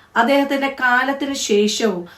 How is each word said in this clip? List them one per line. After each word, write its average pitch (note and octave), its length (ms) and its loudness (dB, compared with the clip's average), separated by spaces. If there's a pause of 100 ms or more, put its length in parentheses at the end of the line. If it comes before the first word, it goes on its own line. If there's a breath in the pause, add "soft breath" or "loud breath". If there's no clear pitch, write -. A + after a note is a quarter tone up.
(200 loud breath)
അദ്ദേഹത്തിന്റെ C#4 500 2 (120)
കാലത്തിന് C4 540 0 (120)
ശേഷവും G#3 540 0 (160 loud breath)